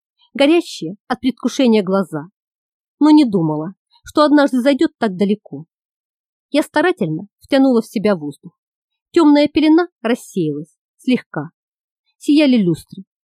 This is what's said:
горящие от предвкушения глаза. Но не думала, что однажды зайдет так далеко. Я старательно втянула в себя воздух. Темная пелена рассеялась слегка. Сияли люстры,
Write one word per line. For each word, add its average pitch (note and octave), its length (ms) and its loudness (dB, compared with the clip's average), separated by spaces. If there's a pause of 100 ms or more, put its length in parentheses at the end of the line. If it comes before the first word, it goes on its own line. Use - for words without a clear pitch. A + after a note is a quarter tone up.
(340)
горящие C#4 600 -2 (120)
от - 120 -8
предвкушения A3+ 640 0
глаза. F3+ 440 -6 (720)
Но D4 100 2
не D4+ 160 6
думала, D#3+ 480 -4 (320)
что D4+ 200 0
однажды C#4 360 2
зайдет C#4+ 380 0
так F#3+ 180 -4
далеко. F#3+ 480 -4 (880)
Я C#4+ 120 -2
старательно G3 640 -4 (100)
втянула C4+ 420 0
в A#3 60 -6
себя G3+ 280 -2
воздух. D3 440 -12 (540)
Темная D4 360 4
пелена D#4+ 400 2 (140)
рассеялась E3 760 -6 (220)
слегка. - 500 -6 (720)
Сияли C#4+ 400 2
люстры, F3+ 460 -4 (240)